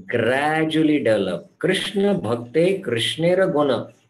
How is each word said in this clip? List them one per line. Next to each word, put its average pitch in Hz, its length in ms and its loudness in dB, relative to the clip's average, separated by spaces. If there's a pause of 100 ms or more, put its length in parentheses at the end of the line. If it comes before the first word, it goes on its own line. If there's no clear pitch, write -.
gradually 151 920 0
develop. 98 600 -2
Krishna 196 560 0
Bhakte 160 680 -2
Krishnera 156 680 0
Guna 139 420 0 (160)